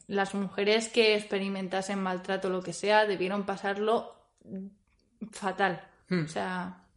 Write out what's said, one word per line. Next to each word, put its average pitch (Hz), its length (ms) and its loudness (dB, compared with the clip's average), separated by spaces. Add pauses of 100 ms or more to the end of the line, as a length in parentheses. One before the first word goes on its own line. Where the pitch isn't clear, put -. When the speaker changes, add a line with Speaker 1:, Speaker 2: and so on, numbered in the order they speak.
Speaker 1:
las 196 260 0
mujeres 202 560 2
que 220 260 6
experimentasen 196 880 -2
maltrato 190 460 -2
o 185 40 0
lo 185 120 0
que 175 100 -6
sea 214 320 4
debieron 190 400 0
pasarlo 202 680 0 (1160)
fatal. 190 540 -2 (240)
Speaker 2:
Hmm. 175 160 0
Speaker 1:
O - 20 -4
sea, 185 560 -6 (140)